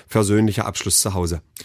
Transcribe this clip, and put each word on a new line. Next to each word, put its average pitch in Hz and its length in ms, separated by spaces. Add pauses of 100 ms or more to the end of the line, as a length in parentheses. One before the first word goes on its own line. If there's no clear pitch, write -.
versöhnlicher 107 580
Abschluss - 340
zu 104 140
Hause. 85 280 (240)